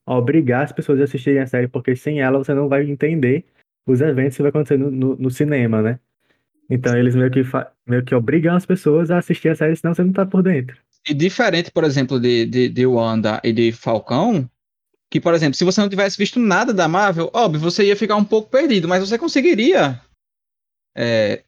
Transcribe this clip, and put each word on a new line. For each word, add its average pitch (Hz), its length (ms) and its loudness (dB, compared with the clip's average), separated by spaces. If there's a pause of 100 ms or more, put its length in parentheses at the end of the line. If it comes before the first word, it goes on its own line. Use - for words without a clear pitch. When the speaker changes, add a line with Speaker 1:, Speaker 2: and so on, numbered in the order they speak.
Speaker 1:
obrigar 127 560 0
as - 80 -6
pessoas - 280 0
a 143 40 2
assistirem 139 380 0
a 135 40 -4
série, 123 220 -2
porque 127 280 -4
sem 151 260 -4
ela 131 180 2
você 139 160 -2
não 143 120 0
vai 143 220 0
entender 143 560 0 (420)
os 127 140 4
eventos 135 340 0
que 147 80 -2
vai 143 60 2
acontecer 147 280 0
no, 139 140 -2
no, 131 240 -2
no 127 160 -2
cinema, 127 500 0
né? 117 180 -2 (720)
Então 123 280 0
eles 123 180 2
meio 127 160 2
que 131 120 2
fa-, 127 280 -6 (140)
meio 123 180 0
que 127 100 -4
obrigam 151 420 2
as 180 100 0
pessoas 165 440 2
a 175 80 2
assistir 160 320 -2
a 160 60 0
série, 160 200 0
senão 165 200 -2
você 180 80 0
não 185 80 2
tá 190 140 -2
por 190 180 2
dentro. 139 340 -2 (300)
Speaker 2:
E 147 60 -4
diferente, 175 580 -2
por 160 140 0
exemplo, 135 340 0
de, 120 260 2
de, 120 240 0
de 120 160 0
Wanda 113 580 0
e 117 100 0
de 117 180 2
Falcão, 131 800 -2 (600)
que, - 120 -2
por 170 120 2
exemplo, 156 220 0
se - 80 -4
você 180 160 2
não 208 80 2
tivesse 196 300 -2
visto 202 200 -4
nada 226 360 2
da 180 140 0
Marvel, 170 460 0
óbvio, 175 280 0
você 175 240 0
ia 202 100 2
ficar 208 220 -2
um 208 80 2
pouco 214 240 -2
perdido, 240 400 0
mas 180 100 0
você 196 180 -4
conseguiria, 247 840 0 (920)
é, 113 540 -2